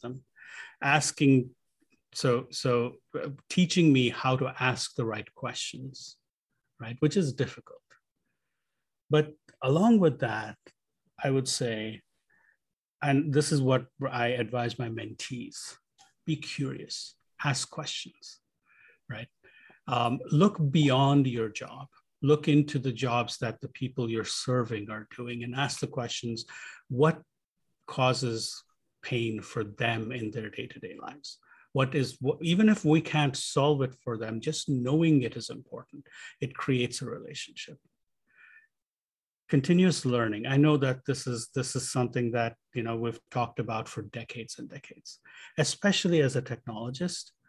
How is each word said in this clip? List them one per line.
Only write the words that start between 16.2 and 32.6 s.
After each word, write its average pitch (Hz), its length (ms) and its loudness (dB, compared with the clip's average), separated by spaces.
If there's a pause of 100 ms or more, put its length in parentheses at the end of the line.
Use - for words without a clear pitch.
be 160 100 -2
curious, - 800 -8 (280)
ask 135 260 -2
questions, - 680 -12 (680)
right? 117 200 -12 (580)
Um, 120 320 0 (120)
look 185 280 6 (120)
beyond 139 540 6
your 117 240 -2
job, - 380 -12 (340)
look 147 280 4
into 147 300 4
the 127 120 -2
jobs 120 460 -2
that 113 240 -6
the 131 80 -12
people 127 400 -6
you're 110 160 -2
serving 113 640 -2
are 110 260 -12
doing 120 280 -8
and 120 120 -8
ask 139 240 -2
the 135 80 -2
questions, 117 560 -6 (460)
what 151 320 4 (640)
causes 123 760 -2 (400)
pain 117 400 -4
for - 220 -6
them 113 480 -4
in 113 200 -6
their 107 180 -8
day-to-day - 520 -12
lives? - 360 -16 (340)
What 135 240 0
is, 127 260 0
wh-, 139 200 -2
even 180 260 4